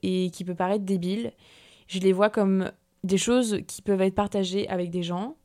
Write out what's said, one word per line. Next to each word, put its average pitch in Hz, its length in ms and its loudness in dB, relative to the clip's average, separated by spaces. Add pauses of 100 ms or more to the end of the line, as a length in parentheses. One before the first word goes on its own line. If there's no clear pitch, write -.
et 185 260 0
qui 175 140 -10
peut 180 100 -6
paraître 190 300 0
débile. 190 480 -2 (560)
Je 190 100 -6
les 190 140 4
vois 202 180 4
comme 196 400 2 (320)
des 190 160 2
choses 233 480 2
qui - 160 -14
peuvent 196 200 0
être 190 120 2
partagées 196 540 -2
avec 180 220 -2
des 175 120 -4
gens. 180 320 -6 (100)